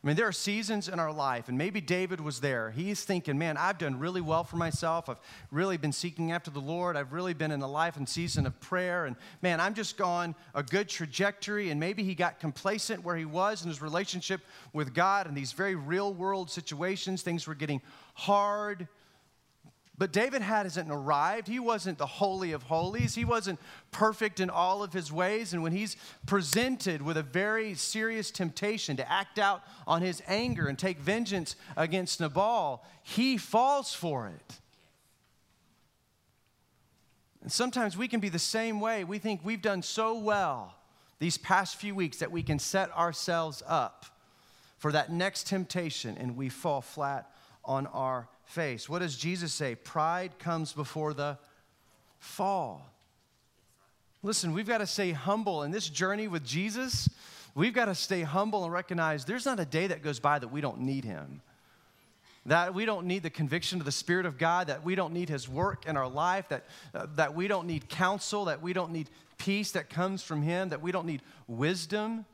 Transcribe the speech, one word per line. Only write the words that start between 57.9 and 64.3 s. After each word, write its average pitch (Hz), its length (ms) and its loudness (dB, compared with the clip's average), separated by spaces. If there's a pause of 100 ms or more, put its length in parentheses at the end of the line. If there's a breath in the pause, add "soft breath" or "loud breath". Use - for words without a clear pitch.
stay 180 260 0
humble 190 420 2
and 165 80 -2
recognize 165 540 0
there's 226 200 -2
not 254 140 0
a 170 60 0
day 156 220 2
that 160 140 -2
goes 143 200 -2
by 147 180 4
that 123 80 -6
we 139 140 -4
don't 135 180 -2
need 135 240 0
him, 73 380 -8 (1040 loud breath)
that 175 280 4
we 202 120 0
don't 196 200 0
need 180 180 0
the 160 60 -4
conviction 165 500 -2
of 151 60 -4
the 139 60 -2
Spirit 180 340 0
of 143 120 -4